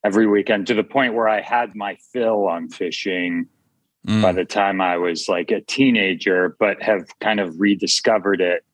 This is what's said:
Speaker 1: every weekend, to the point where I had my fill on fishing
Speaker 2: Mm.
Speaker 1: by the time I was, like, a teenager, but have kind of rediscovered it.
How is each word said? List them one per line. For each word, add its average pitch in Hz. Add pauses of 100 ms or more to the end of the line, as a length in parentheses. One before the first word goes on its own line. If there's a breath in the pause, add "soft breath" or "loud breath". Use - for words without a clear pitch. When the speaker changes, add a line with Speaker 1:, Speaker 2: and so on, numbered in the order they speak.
Speaker 1:
every 104
weekend, 104
to 123
the 107
point 127
where 113
I 107
had 120
my 101 (180)
fill 113
on 82
fishing 87 (580)
Speaker 2:
Mm. 110
Speaker 1:
by 95
the 90
time 98
I 90
was, 87
like, 87
a 104
teenager, 95
but 104
have 101 (120)
kind 107
of 82
rediscovered 101
it. 87 (100)